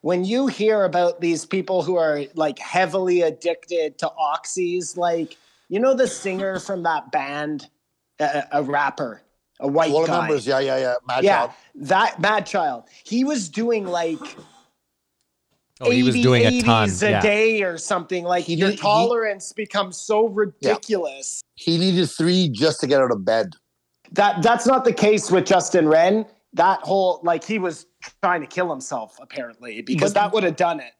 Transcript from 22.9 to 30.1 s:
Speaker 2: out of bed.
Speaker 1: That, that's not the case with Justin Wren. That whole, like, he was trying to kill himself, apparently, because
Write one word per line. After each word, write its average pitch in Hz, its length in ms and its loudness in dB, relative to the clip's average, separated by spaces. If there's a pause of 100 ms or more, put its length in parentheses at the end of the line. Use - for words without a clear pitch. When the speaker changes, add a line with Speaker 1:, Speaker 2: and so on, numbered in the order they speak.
Speaker 2:
out 123 100 2
of 101 140 -2
bed. 107 300 0 (580)
Speaker 1:
That, 202 300 2
that's 233 240 2
not 262 180 4
the 226 80 4
case 208 380 2
with 180 160 4
Justin 175 420 4
Wren. 180 360 4 (300)
That 220 260 2
whole, 185 420 0
like, 170 220 -2
he 220 140 -4
was 180 280 -6 (360)
trying 175 180 0
to 135 60 -12
kill 180 240 -4
himself, 131 500 -10
apparently, 120 640 -14
because 196 320 -2